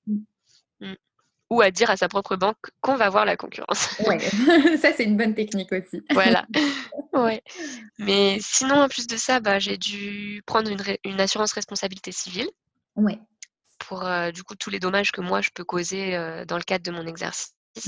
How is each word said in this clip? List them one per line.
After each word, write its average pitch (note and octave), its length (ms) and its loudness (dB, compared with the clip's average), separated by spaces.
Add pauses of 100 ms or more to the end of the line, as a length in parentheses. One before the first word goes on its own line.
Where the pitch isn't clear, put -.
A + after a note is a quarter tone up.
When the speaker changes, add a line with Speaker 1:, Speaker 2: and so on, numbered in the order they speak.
Speaker 1:
Mmh. G#3 120 -2 (600)
Speaker 2:
Mmh. G3 140 -12 (560)
Ou A#3 120 6
à G3 100 8
dire G3 180 2
à F#3+ 80 2
sa F3+ 100 2
propre G3+ 280 -2
banque F#3+ 220 0 (240)
qu'on C4+ 140 2
va G#3+ 140 4
voir G#3 160 4
la F3+ 100 2
concurrence. - 520 -4
<laughs> - 100 -8
Speaker 1:
Ouais, G3+ 340 0
<laughs> D4 480 6
ça, D#4+ 120 4
c'est B3+ 120 -2
une G#3 120 4
bonne A3 180 2
technique G3+ 380 -4
aussi. F#3 360 -6
<laughs> - 40 -2
Speaker 2:
Voilà. F#3+ 360 4
<laughs> C#4+ 300 0 (360)
Ouais. A3+ 280 2 (560)
Mais G3+ 420 4
sinon, C4 420 2
en C4+ 60 6
plus B3 200 -6
de A#3 80 -6
ça, B3+ 240 0
bah, G3+ 200 2
j'ai G3 180 -4
dû G3+ 680 -8
prendre A3 240 0
une G3 120 -4
ré-, G3 220 -4
une G3 160 -2
assurance G#3+ 320 0
responsabilité G3 600 -8
civile F#3+ 360 -6 (480)
Speaker 1:
Ouais. G#3 240 2 (580)
Speaker 2:
pour, F#3 260 -10
heu, F3 280 -2
du F3 120 -14
coup, - 120 -18
tous - 140 -10
les G3 100 -4
dommages F#3+ 320 0
que - 80 -8
moi, F#3 200 0
je G3 140 -2
peux F3+ 100 -12
causer, F#3 520 -4
heu, E3 300 -8
dans E3+ 120 -4
le F3 60 -6
cadre F#3 200 -2
de F3 120 -8
mon E3 100 -10
exercice, - 480 -8 (320)